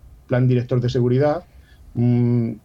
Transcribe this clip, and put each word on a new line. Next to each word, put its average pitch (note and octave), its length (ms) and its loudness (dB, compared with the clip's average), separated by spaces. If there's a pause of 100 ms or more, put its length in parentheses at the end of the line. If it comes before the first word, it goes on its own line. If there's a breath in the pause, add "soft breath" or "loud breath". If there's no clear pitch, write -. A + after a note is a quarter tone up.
(260)
plan B2+ 200 0
director B2 360 0
de A#2+ 80 -2
seguridad, C3 540 0 (500 soft breath)
mm, A#2+ 560 0 (140)